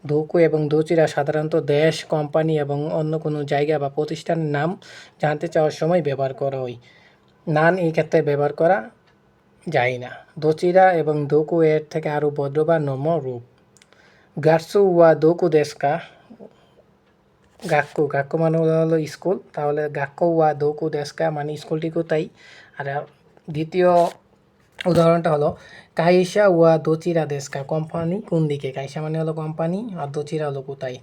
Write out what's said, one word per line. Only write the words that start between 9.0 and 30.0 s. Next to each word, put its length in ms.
যায় 280
না। 120
দোচিরা 540
এবং 340
দোকু 340
এর 280
থেকে 200
আরও 200
ভদ্র 360
বা 140
নম্র 400
রূপ। 240
"গাটসু 500
ওয়া 200
দোকু 340
দেশকা?" 500
গাক্কু, 360
গাক্কু 300
মানে 200
হলো, 240
হলো 240
স্কুল, 340
তাহলে 360
"গাক্কু 460
ওয়া 180
দোকু 360
দেশকা?" 420
মানে 260
স্কুলটি 320
কোথায়? 380
আর 280
দ্বিতীয় 400
উদাহরণটা 460
হলো 260
"কাইসা 520
ওয়া 300
দোচিরা 480
দেশকা?" 380
কোম্পানি 580
কোন 260
দিকে? 240
কাইসা 300
মানে 180
হলো 140
কোম্পানি, 560
আর 80